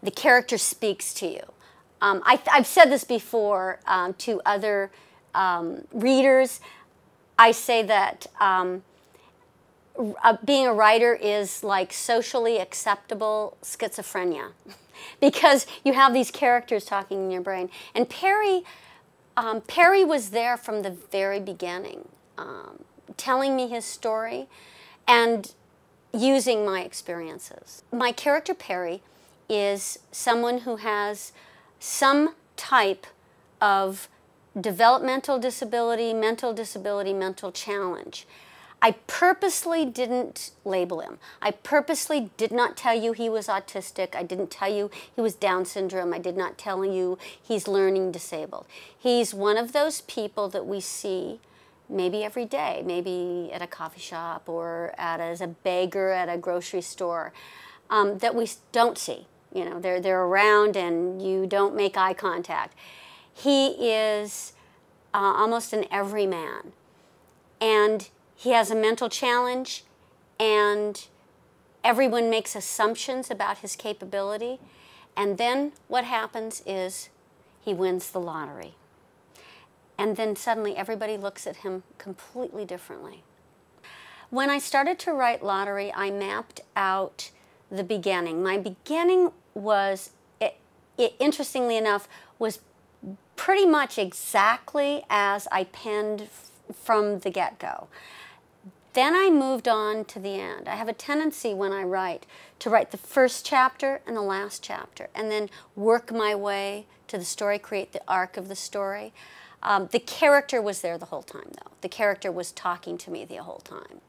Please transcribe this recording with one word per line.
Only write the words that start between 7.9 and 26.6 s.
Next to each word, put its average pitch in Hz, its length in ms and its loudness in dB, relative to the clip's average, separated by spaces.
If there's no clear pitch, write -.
um, 185 400 2
r-, 214 240 -4
uh, 226 220 6
being 269 220 4
a 247 80 2
writer 220 400 6
is 208 500 -2
like 190 300 -2
socially 233 640 0
acceptable 214 1040 -4
schizophrenia 180 880 -6
<laughs> - 340 -20
because 277 480 8
you 277 120 4
have 269 180 8
these 247 180 2
characters 240 540 2
talking 196 400 -4
in 185 60 -2
your 185 100 -4
brain. 185 300 -6
And 240 160 2
Perry, 381 540 2
um, 226 280 -2
Perry 370 420 6
was 285 240 0
there 233 300 0
from 214 240 -6
the 190 80 -6
very 196 500 -4
beginning, 180 680 -8
um, 143 480 -14
telling 269 400 0
me 254 120 -2
his 233 180 -8
story 226 600 -6
and 233 460 6
using 240 520 4